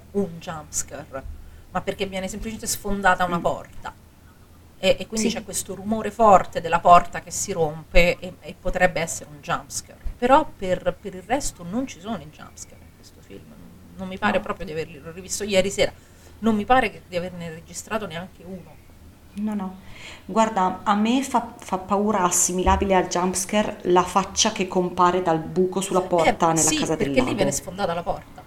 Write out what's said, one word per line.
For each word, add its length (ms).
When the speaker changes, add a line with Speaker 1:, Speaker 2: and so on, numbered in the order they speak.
Speaker 1:
un 260
jumpscare, 840
ma 100
perché 260
viene 220
semplicemente 380
sfondata 580
una 140
Speaker 2:
Mm. 40
Speaker 1:
porta 520
e, 200
e 80
quindi 240
Speaker 2:
Sì. 60
Speaker 1:
c'è 80
questo 300
rumore 360
forte 500
della 200
porta 400
che 100
si 220
rompe 680
e, 220
e 200
potrebbe 400
essere 300
un 100
jumpscare, 580
però 380
per, 440
per 140
il 80
resto 420
non 220
ci 140
sono 220
i 80
jumpscare 520
in 140
questo 240
film, 240
non 120
mi 100
pare 200
Speaker 2:
No. 60
Speaker 1:
proprio 220
di 60
averli, 280
l'ho 120
rivisto 320
ieri 260
sera, 220
non 140
mi 100
pare 260
che, 180
di 80
averne 340
registrato 560
neanche 380
uno. 320
Speaker 2:
No, 220
no. 240
Guarda, 580
a 140
me 260
fa, 340
fa 220
paura 440
assimilabile 720
al 100
jumpscare 760
la 200
faccia 480
che 160
compare 560
dal 160
buco 420
sulla 200
porta 500
Speaker 1:
Eh, 40
Speaker 2:
nella 140
Speaker 1:
sì, 100
Speaker 2:
casa 180
del 100
Speaker 1:
perché 140
lì 60
Speaker 2:
lago. 100
Speaker 1:
viene 160
sfondata 420
la 80
porta. 440